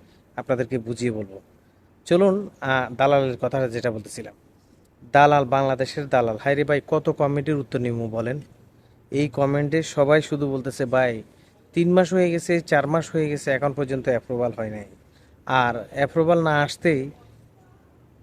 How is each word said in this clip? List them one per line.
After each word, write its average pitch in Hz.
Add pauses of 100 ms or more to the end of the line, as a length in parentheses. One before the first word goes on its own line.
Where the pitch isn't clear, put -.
(360)
আপনাদেরকে 123
বুঝিয়ে 117
বলবো। 98 (640)
চলুন, 196 (120)
আহ, 131
দালালের 135
কথা 131
যেটা 117
বলতেছিলাম, 107 (800)
দালাল, 143
বাংলাদেশের 135
দালাল। 117
হায় 139
রে 147
ভাই, 143
কত 156
কমেন্টের 147
উত্তর 139
নিব 123
বলেন? 117 (720)
এই 147
কমেন্টে 143
সবাই 147
শুধু 143
বলতেছে, 135
"ভাই, 120 (500)
তিন 170
মাস 180
হয়ে 180
গেছে, 170
চার 143
মাস 156
হয়ে 156
গেছে, 143
এখন 139
পর্যন্ত 131
অ্যাপ্রুভাল 120
হয় 110
নাই।" 104 (600)
আর 120
অ্যাপ্রুভাল 165
না 151
আসতেই 147 (1120)